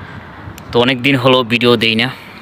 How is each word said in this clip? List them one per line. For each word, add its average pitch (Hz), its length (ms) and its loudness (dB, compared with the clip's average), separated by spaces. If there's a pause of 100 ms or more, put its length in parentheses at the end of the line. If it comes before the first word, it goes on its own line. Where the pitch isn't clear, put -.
(720)
তো 120 80 4
অনেক 123 220 0
দিন 139 140 4
হলো 127 260 4
ভিডিও 120 340 2
দেই 110 180 2
না, 120 160 0 (320)